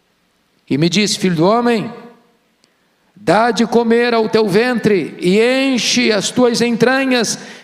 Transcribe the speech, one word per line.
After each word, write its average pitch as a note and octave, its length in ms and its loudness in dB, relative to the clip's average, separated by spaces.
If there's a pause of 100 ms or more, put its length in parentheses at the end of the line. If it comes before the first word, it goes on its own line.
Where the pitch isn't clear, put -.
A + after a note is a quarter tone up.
(680)
E C3+ 80 -2
me D#3+ 140 0
disse: G3 300 -2
"Filho F#3 160 0
do D#3 100 2
homem, A3+ 480 0 (1200)
dá F#3+ 340 2
de A3+ 160 0
comer A#3 480 2
ao A3+ 160 0
teu A3 180 2
ventre, G#3 720 0
e F#3 220 2
enche B3 680 0
as G3 180 -2
tuas A#3+ 320 0
entranhas A#3+ 760 0 (240)